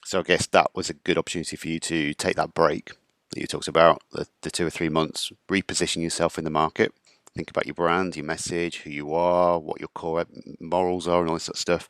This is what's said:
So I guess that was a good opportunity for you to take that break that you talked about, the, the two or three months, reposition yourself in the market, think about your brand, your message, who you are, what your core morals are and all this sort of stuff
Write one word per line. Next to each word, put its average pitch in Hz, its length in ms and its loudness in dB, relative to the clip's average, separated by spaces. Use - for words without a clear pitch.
So 95 140 0
I 85 40 0
guess 87 240 2
that - 260 6
was - 160 -6
a 85 40 -6
good 82 240 0
opportunity - 380 -4
for - 120 -10
you 82 140 -4
to 76 320 -2
take - 220 -2
that 80 180 -2
break - 380 2
that - 80 -10
you - 80 -6
talked 73 200 -6
about, 82 340 6
the, 76 160 -6
the 82 80 -6
two 87 160 -2
or 80 40 0
three 82 200 -2
months, 78 420 -2
reposition 90 540 0
yourself 85 360 0
in 80 80 -6
the 80 40 -2
market, 78 440 0
think - 140 -8
about - 180 -2
your - 80 -8
brand, 85 400 0
your 76 100 -8
message, 85 520 -4
who - 120 -14
you 73 240 -8
are, 87 460 4
what 78 200 -8
your - 100 -10
core 85 360 -4
morals 90 480 -2
are 87 140 4
and 82 80 0
all 82 60 0
this 82 80 -6
sort - 140 -8
of - 40 -6
stuff 87 280 0